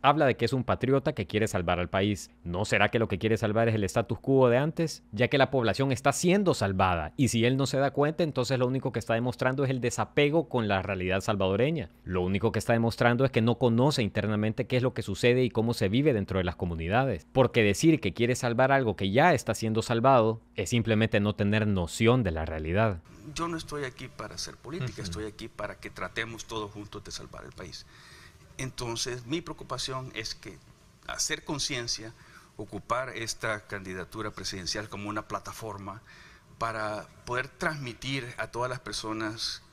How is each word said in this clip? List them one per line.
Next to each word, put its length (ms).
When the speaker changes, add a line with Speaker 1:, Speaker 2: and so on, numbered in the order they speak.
Speaker 1:
Habla 240
de 100
que 120
es 80
un 100
patriota 480
que 140
quiere 200
salvar 320
al 120
país. 400
¿No 220
será 240
que 100
lo 80
que 120
quiere 180
salvar 320
es 60
el 100
status 340
quo 300
de 80
antes? 460
Ya 160
que 80
la 140
población 420
está 220
siendo 400
salvada, 640
y 100
si 160
él 140
no 80
se 100
da 140
cuenta, 320
entonces 360
lo 80
único 260
que 60
está 140
demostrando 500
es 60
el 140
desapego 680
con 200
la 120
realidad 400
salvadoreña. 720
Lo 200
único 280
que 100
está 120
demostrando 540
es 40
que 120
no 160
conoce 440
internamente 640
qué 120
es 40
lo 120
que 80
sucede 420
y 60
cómo 240
se 160
vive 240
dentro 240
de 60
las 120
comunidades. 760
Porque 320
decir 380
que 140
quiere 220
salvar 360
algo 240
que 140
ya 240
está 200
siendo 280
salvado 580
es 160
simplemente 500
no 140
tener 320
noción 560
de 80
la 160
realidad. 560
Speaker 2:
Yo 100
no 100
estoy 280
aquí 240
para 260
hacer 220
política, 380
Speaker 3:
Ujú. 80
Speaker 2:
estoy 240
aquí 200
para 300
que 140
tratemos 540
todos 280
juntos 320
de 80
salvar 320
el 80
país. 340
Entonces, 680
mi 140
preocupación 760
es 180
que 240
hacer 380
conciencia, 680
ocupar 540
esta 580
candidatura 640
presidencial 560
como 200
una 200
plataforma 760
para 480
poder 220
transmitir 800
a 100
todas 200
las 120
personas 840